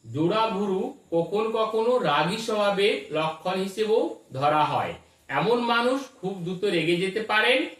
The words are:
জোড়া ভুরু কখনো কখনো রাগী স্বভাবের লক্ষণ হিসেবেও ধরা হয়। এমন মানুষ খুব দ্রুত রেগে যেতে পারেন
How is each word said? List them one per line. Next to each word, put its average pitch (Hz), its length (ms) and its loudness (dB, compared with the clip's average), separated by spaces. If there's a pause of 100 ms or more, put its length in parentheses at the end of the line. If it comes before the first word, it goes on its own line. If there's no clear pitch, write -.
(120)
জোড়া 196 380 2
ভুরু 196 480 -2 (120)
কখনো 196 400 0
কখনো 220 480 2
রাগী 165 400 2
স্বভাবের 202 560 0 (160)
লক্ষণ 160 440 -2
হিসেবেও 214 640 0 (160)
ধরা 151 320 2
হয়। - 300 -2 (340)
এমন 185 320 2
মানুষ 240 400 2 (200)
খুব 190 220 -6
দ্রুত 180 220 -4
রেগে 175 320 2
যেতে 190 240 -2
পারেন 233 460 2 (140)